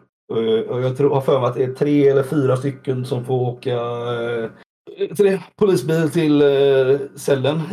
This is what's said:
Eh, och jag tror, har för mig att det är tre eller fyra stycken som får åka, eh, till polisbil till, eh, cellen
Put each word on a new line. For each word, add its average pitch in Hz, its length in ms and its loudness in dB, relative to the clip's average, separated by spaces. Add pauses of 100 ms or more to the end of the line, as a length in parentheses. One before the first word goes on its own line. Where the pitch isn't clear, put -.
(320)
Eh, 113 380 0
och 123 120 -2
jag 127 140 -2
tror, 143 180 2
har 135 60 2
för 135 200 2
mig 120 80 0
att 120 80 -4
det 131 80 0
är 127 100 -4
tre 143 340 2
eller 135 140 4
fyra 131 340 0
stycken 127 480 -6
som 127 200 -4
får 127 160 -2
åka, 123 360 -4
eh, 120 720 -6 (680)
till 190 240 2 (160)
polisbil 160 540 2
till, 147 320 2
eh, 139 560 4 (180)
cellen 143 440 0 (120)